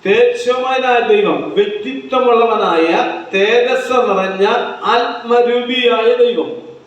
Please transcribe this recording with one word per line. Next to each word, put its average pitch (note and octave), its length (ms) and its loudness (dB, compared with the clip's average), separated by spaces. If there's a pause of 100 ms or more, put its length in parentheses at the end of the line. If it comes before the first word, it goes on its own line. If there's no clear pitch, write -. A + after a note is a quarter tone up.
തേജോമയനായ B3 920 2
ദൈവം, G#3 500 0
വ്യക്തിത്വമുള്ളവനായ, G#3+ 1700 0 (100)
തേജസ് B3 580 0
നിറഞ്ഞ, G3 560 0 (360)
ആത്മരൂപിയായ A#3+ 1300 0
ദൈവം. A#3+ 460 -2 (260)